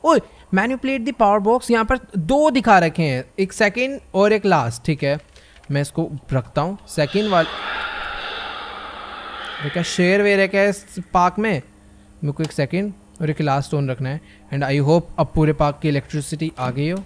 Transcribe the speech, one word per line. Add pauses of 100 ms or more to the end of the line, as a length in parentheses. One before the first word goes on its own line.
ओए, (360)
manipulate
the
power
box,
यहाँ
पर (180)
दो
दिखा
रखे
हैं, (140)
एक
सेकंड (160)
और
एक
लास्ट,
ठीक
है। (520)
मैं
इसको (240)
रखता
हूँ, (100)
सेकंड
वाल-, (2250)
ये
क्या
शेर
वेर
है
क्या
इस (280)
पार्क
में? (600)
मेरे
को
एक
सेकंड (280)
और
एक
लास्ट
स्टोन
रखना
है। (320)
And
I
hope (160)
अब
पूरे
पार्क
की
इलेक्ट्रिसिटी
आ
गई
हो।